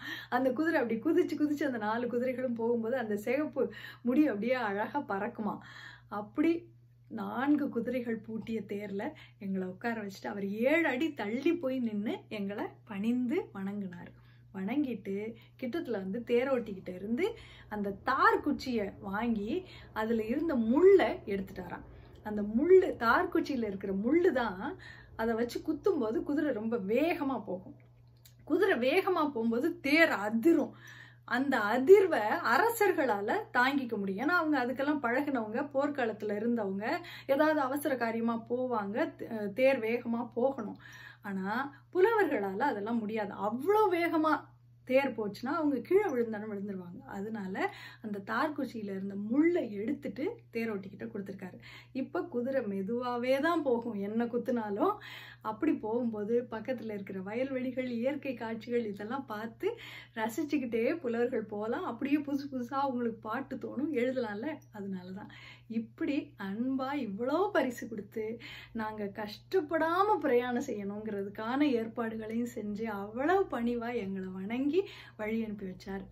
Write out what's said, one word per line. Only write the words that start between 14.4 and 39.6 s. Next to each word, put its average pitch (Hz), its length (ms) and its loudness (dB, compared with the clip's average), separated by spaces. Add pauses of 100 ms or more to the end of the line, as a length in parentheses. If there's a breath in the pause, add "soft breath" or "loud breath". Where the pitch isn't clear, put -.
வணங்கிட்டு, 220 800 -4 (280 soft breath)
கிட்டத்துல 262 300 -4
வந்து 196 360 -4
தேரோட்டிக்கிட்ட 233 680 0
இருந்து 240 420 -2 (320 loud breath)
அந்த 202 340 -4
தார் 349 380 4
குச்சியை 226 580 -2
வாங்கி 220 640 -2 (280 loud breath)
அதுல 220 300 0
இருந்த 294 320 0
முள்ளை 285 520 8 (180)
எடுத்துட்டாராம். 196 580 -6 (400 loud breath)
அந்த 208 180 -4
முள்ளு, 294 540 6
தார் 285 340 4
குச்சியில 285 340 0
இருக்கிற 196 300 -4
முள்ளு 294 380 4
தான், 240 440 -2 (400 loud breath)
அதை 226 200 0
வச்சு 240 240 -2
குத்தும்போது 302 640 0
குதிரை 294 300 0
ரொம்ப 226 240 -2
வேகமா 269 680 0
போகும். - 300 -10 (680)
குதிரை 339 360 4
வேகமா 359 340 4
போகும்போது 254 640 0
தேர் 302 300 6
அதிரும். 226 640 2 (480 loud breath)
அந்த 254 360 0
அதிர்வை 269 640 8 (220)
அரசர்களால 311 880 4 (200)
தாங்கிக்க 254 440 2
முடியும், 196 300 -2
ஏன்னா 349 40 2
அவங்க 311 340 2
அதுக்கெல்லாம் 277 380 0
பழகுனவங்க, 254 680 0
போர்க்களத்துல 233 640 0
இருந்தவங்க, 208 500 0 (420 loud breath)
ஏதாவது 302 320 4
அவசர 269 360 0
காரியமா 226 540 -2
போவாங்க, 247 680 -2
தே-, 208 360 -6
தேர் 262 260 4